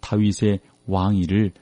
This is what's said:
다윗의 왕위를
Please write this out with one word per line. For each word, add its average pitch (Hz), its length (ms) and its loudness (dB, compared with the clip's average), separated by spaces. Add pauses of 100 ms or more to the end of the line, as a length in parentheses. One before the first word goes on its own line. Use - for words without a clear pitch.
다윗의 104 600 0 (260)
왕위를 95 760 0